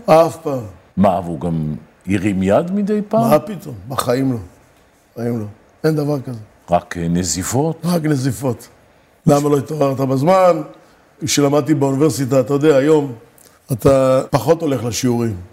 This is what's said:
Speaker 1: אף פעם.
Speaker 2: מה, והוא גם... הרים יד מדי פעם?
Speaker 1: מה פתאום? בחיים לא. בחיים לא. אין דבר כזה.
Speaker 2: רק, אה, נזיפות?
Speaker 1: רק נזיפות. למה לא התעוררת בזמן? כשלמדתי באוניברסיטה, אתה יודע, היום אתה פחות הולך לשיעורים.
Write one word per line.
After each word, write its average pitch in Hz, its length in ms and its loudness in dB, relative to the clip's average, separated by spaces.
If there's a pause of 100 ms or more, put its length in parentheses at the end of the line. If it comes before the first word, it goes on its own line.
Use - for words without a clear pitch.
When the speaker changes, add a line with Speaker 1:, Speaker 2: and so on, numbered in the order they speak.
Speaker 1:
אף 208 300 4
פעם. 139 220 -6 (380)
Speaker 2:
מה, 95 280 2
והוא 85 160 -8
גם... 80 340 -4 (340)
הרים 95 340 0
יד 123 280 2
מדי 208 380 -2
פעם? - 220 0
Speaker 1:
מה 151 80 4
פתאום? 151 360 -10 (140)
בחיים 131 440 -2
לא. 117 60 -4 (800)
בחיים 120 240 -4
לא. 107 40 -6 (400)
אין 156 120 0
דבר 147 240 -2
כזה. 120 180 -12 (320)
Speaker 2:
רק, 85 280 -2
אה, 85 100 -4
נזיפות? 92 760 -2
Speaker 1:
רק 170 200 -2
נזיפות. 135 640 -4 (580)
למה 147 220 2
לא 143 100 2
התעוררת 139 420 -2
בזמן? 160 640 2 (600)
כשלמדתי 147 500 2
באוניברסיטה, 135 680 2
אתה 127 140 -2
יודע, 143 220 4
היום 139 360 2 (600)
אתה 131 480 4 (100)
פחות 151 320 0
הולך 135 220 -2
לשיעורים. 117 520 -2 (160)